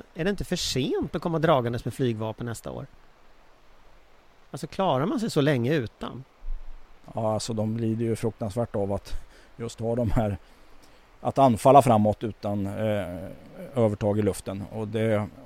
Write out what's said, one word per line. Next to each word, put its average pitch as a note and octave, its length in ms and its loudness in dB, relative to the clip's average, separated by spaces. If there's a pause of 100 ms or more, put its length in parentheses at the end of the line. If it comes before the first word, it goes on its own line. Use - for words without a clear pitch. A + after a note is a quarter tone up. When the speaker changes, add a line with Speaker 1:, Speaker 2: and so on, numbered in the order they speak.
(160)
Speaker 1:
är - 80 -4
det G3 60 0
inte G#3 160 -2
för F3+ 100 -4
sent B3+ 600 -2
att D#3 60 -6
komma E3 180 -2
dragandes B2 460 2
med A#2+ 80 -6
flygvapen A2 520 -2
nästa A2 260 -10
år? B1+ 140 -10 (1700)
Alltså, D3 160 -10
klarar D3+ 380 0
man C4 140 -2
sig A3 100 -2
så D#3 120 2
länge C3+ 320 2
utan? B2 500 -6 (920)
Speaker 2:
Ja, A2 200 0
alltså, G#2+ 200 -4
de A2 240 -2
lider A2+ 280 0
ju A2+ 100 0
fruktansvärt A2+ 600 -4
av G2+ 180 -2
att - 200 -6 (440)
just A2+ 220 -12
ha A#2 160 -2
de A#2+ 160 0
här, G#2 260 2 (840)
att B2 160 -4
anfalla C3+ 440 8
framåt G#2+ 420 4
utan, G#2 440 -6
eh, G2 580 -4 (500)
övertag G#2+ 440 2
i - 20 4
luften. G2 500 -2
Och A2 160 -6
det G#2+ 400 0 (180)